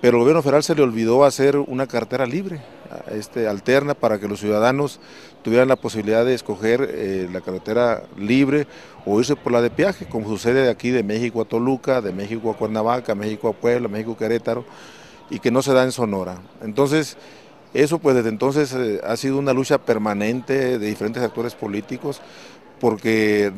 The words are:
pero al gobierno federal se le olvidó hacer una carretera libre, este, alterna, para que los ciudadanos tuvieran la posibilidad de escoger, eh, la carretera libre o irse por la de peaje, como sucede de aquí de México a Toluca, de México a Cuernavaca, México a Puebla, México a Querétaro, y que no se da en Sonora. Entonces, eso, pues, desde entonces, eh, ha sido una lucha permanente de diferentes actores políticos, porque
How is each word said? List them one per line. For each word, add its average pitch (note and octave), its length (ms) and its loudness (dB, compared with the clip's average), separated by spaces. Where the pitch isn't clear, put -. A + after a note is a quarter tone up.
pero A#2+ 160 4
al A#2 60 6
gobierno D#3 200 4
federal C#3+ 200 4
se E3 120 0
le D3+ 80 4
olvidó A#2 420 4
hacer C#3 320 4
una C3+ 300 -4
carretera B2+ 400 -4
libre, E3 340 -6
este, G#2+ 380 -4
alterna, C3 460 0
para A2 240 0
que G2+ 100 -6
los G2+ 120 -6
ciudadanos A#2 600 0
tuvieran B2 260 4
la C3 80 4
posibilidad A2 480 0
de B2+ 100 2
escoger, A2+ 580 -2
eh, F#2+ 400 -4
la F#2 80 -6
carretera A2 600 -2
libre C3+ 480 2
o G2+ 120 2
irse B2+ 180 2
por - 160 -4
la A#2+ 100 4
de A#2 80 2
peaje, F3+ 360 -2
como A2 220 -6
sucede A#2 340 0
de B2 80 2
aquí A#2+ 200 -2
de B2 120 0
México A2+ 380 -4
a A2 40 0
Toluca, B2+ 580 -2
de G2 100 -6
México G#2 380 -6
a G#2+ 60 -4
Cuernavaca, A2 580 -2
México G#2 340 -4
a G#2+ 40 -2
Puebla, A#2+ 360 -2
México A2 240 -6
a A2 60 -10
Querétaro, A2+ 460 -2
y - 80 -8
que A#2+ 120 0
no B2+ 120 2
se C#3 100 2
da B2+ 120 6
en B2+ 80 -2
Sonora. F#2+ 460 -4
Entonces, C3+ 540 0
eso, D3 260 2
pues, C#3+ 160 4
desde A#2 140 2
entonces, C3 460 0
eh, A2+ 300 -2
ha A2+ 120 -2
sido C3+ 220 -2
una C#3 140 0
lucha C3 260 2
permanente A#2+ 1000 -2
de G#2 80 -4
diferentes G#2+ 360 -4
actores A#2 320 -4
políticos, A2 680 -8
porque G#2+ 800 2